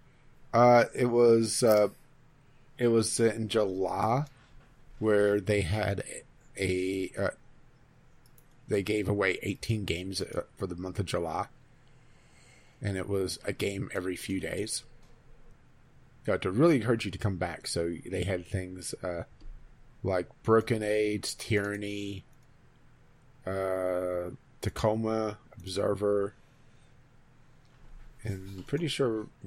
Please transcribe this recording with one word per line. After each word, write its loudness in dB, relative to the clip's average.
Uh, 10
it 2
was, 6
uh, 8
it 2
was 4
in 2
July 0
where 4
they 2
had 0
a, -2
a, -2
uh, 0
they 0
gave 0
away 0
eighteen -4
games, -4
uh, -6
for -6
the -8
month -6
of -2
July. -4
And -2
it -4
was -2
a -4
game -4
every -4
few -4
days. -6
Uh, 2
to -2
really 4
encourage 0
you -4
to -10
come -2
back. -6
So -2
they -6
had -4
things, -8
uh, -6
like -2
Broken 2
Age, -2
Tyranny, -4
uh, -2
Tacoma, -2
Observer, -2
and -8
I'm -12
pretty -4
sure -2